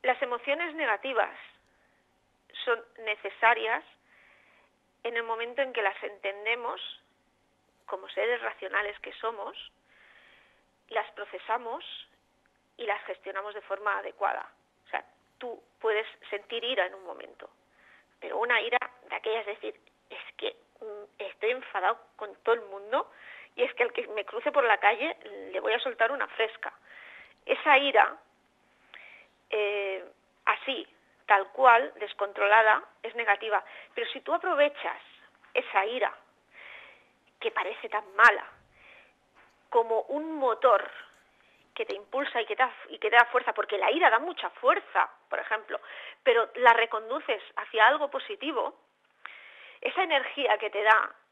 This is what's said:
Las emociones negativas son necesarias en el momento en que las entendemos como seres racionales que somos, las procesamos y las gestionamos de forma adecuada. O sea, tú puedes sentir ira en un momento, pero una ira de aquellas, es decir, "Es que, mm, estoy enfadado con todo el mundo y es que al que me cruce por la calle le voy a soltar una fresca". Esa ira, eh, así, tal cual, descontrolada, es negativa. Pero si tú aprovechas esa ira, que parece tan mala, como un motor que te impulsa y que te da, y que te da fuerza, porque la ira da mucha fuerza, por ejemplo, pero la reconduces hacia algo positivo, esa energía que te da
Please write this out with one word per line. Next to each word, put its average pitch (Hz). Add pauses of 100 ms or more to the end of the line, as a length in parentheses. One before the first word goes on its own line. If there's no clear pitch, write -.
Las 247
emociones 285
negativas 254 (1300)
son 233 (240)
necesarias 226 (1200)
en 233
el 233
momento 233
en 262
que 226
las 196
entendemos 208 (1080)
como 190
seres 226
racionales 202
que -
somos, 226 (1300)
las 220
procesamos 226 (920)
y 240
las 208
gestionamos 196
de 208
forma 196
adecuada. - (380)
O -
sea, - (340)
tú 233 (180)
puedes 220 (240)
sentir 226
ira 233
en 185
un 190
momento, - (720)
pero -
una 233
ira 240 (320)
de -
aquellas, 220
es 202
decir, - (300)
"Es - (180)
que, - (260)
mm, 208 (140)
estoy 208
enfadado 233 (200)
con 202
todo 226
el 233
mundo 202 (460)
y 240
es 269
que -
al 233
que 233
me 214
cruce 240
por 277
la 214
calle 226 (380)
le 185
voy 220
a 240
soltar 233
una 254
fresca". - (720)
Esa 277
ira, 262 (1300)
eh, 202 (420)
así, - (380)
tal 196
cual, 247
descontrolada, 208 (200)
es 226
negativa. 214 (300)
Pero 233
si -
tú -
aprovechas 294 (520)
esa 190
ira, 240 (1300)
que 226
parece -
tan 214 (120)
mala, 214 (1200)
como 226
un 311
motor 254 (840)
que 220
te 196
impulsa 247
y 214
que 208
te -
da, 247 (160)
y -
que 208
te 220
da 240
fuerza, 247
porque 202
la 190
ira 320
da 226
mucha 320
fuerza, 262 (200)
por -
ejemplo, - (440)
pero 233
la 240
reconduces 226 (140)
hacia 220
algo 285
positivo, 262 (1000)
esa 339
energía 277
que 214
te 208
da 220 (160)